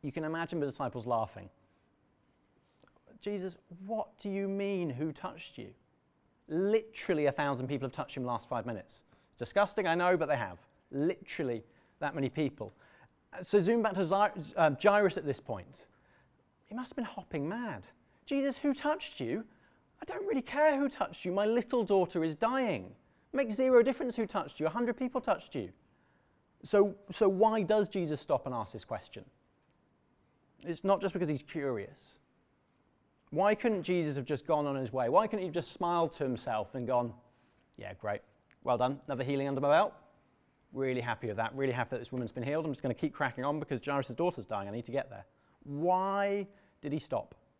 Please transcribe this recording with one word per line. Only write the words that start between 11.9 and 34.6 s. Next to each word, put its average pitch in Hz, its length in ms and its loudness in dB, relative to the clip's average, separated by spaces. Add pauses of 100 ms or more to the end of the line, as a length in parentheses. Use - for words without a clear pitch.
that 147 140 -4
many 139 140 -2
people. 127 460 -4 (680)
So 202 200 4
zoom 226 200 4
back 214 120 0
to 185 120 0
Zy-, 190 520 0
uh, 160 140 6 (100)
Jairus 202 340 6
at 156 100 -4
this 139 140 -2
point. - 460 -10 (800)
He 208 100 -14
must 247 160 -10
have - 60 -8
been 240 80 -4
hopping 151 420 -6
mad. 196 400 -6 (380)
"Jesus, 277 320 0
who 285 160 0
touched - 480 -2
you? 139 240 -2 (560)
I 311 40 -12
don't 403 220 -6
really 269 140 0
care 285 360 4
who 277 120 2
touched - 340 -6
you. 180 80 -2
My 202 140 2
little 233 400 2
daughter 180 400 4
is 156 100 -2
dying. 226 580 0 (380)
It 262 60 -2
makes 226 160 0
zero 254 280 8
difference 247 360 0
who 226 80 0
touched 165 340 -4
you. 151 60 0
A 160 40 2
hundred 233 280 -2
people 254 240 -4
touched - 340 -2
you." 95 160 -4 (920)
So, 202 300 4 (160)
so 196 200 4
why 214 340 4
does 214 240 4
Jesus 156 320 -2
stop - 260 0
and 131 80 -4
ask 110 200 -6
this 107 100 -12
question? - 400 -10 (1400)
It's 165 220 -8
not 196 160 4
just 190 140 -2
because 170 160 0
he's 147 140 -2
curious. - 760 -6 (1120)
Why 196 260 4
couldn't 208 280 0
Jesus 165 320 0
have 135 100 -4
just 147 200 -2
gone 151 220 2